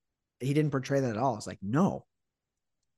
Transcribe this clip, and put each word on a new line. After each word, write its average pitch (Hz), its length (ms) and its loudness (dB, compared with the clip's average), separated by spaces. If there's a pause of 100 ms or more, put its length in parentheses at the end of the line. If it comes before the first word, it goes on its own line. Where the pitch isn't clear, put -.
(400)
he 139 140 -2
didn't 151 180 2
portray 139 300 0
that 127 100 0
at 104 60 -4
all. 123 200 0
It's 110 100 -12
like, 95 140 -12
"No, 107 440 0 (920)